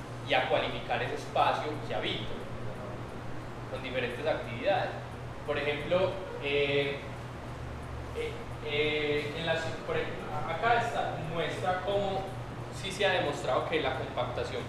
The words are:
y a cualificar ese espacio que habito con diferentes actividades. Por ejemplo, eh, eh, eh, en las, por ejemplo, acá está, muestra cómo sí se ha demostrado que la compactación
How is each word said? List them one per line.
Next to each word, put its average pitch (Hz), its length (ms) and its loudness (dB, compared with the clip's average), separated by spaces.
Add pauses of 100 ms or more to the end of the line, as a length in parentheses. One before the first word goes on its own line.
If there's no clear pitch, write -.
(260)
y 139 60 2
a 127 160 4
cualificar 127 540 2
ese - 120 -2
espacio - 540 2 (180)
que 117 80 -2
habito - 380 -2 (1400)
con 123 120 -4
diferentes 127 440 0
actividades. 139 640 2 (560)
Por 147 120 2
ejemplo, 151 520 2 (320)
eh, 143 540 2 (1200)
eh, - 160 -2 (320)
eh, 147 720 2
en 165 60 -2
las, 165 160 2 (260)
por 160 100 0
ejemplo, - 280 -2 (240)
acá 233 320 4
está, - 380 0 (160)
muestra 170 500 0
cómo 202 380 2 (580)
sí 190 100 -4
se 196 140 2
ha 185 160 6
demostrado 147 480 2
que 151 140 4
la 123 160 2
compactación 120 720 -2